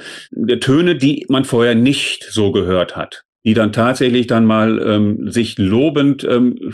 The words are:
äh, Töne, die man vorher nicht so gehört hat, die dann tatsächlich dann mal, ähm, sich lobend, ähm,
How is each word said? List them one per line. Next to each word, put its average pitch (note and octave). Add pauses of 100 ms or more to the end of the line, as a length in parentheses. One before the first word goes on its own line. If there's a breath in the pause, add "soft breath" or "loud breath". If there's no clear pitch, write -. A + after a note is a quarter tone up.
(460 loud breath)
äh, A#2
Töne, D#3+
die C#3
man C3
vorher A#2+
nicht B2
so G#2
gehört F2+
hat, - (200)
die A2+
dann A2
tatsächlich B2
dann A2+
mal, A2
ähm, G#2
sich A#2
lobend, C#3
ähm, B2 (220)